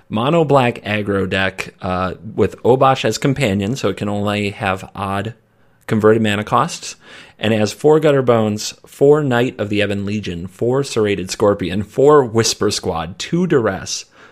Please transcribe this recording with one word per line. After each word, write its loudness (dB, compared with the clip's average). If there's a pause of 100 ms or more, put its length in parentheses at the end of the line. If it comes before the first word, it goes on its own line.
mono 2
black 2
aggro -2
deck, -4
uh, -4 (200)
with 0
Obosh 2
as -2
companion, -2
so -4
it -4
can -6
only -2
have -6
odd -6 (520)
converted 4
mana 0
costs, -4 (420)
and 0
it 2
has 0
four 4
Gutter 2
Bones, 0 (120)
four 4
Knight 0
of -4
the 0
Ebon -2
Legion, -6
four -2
Serrated -2
Scorpion, 0
four 4
Whisper 0
Squad, -6
two -2
Duress, -2 (260)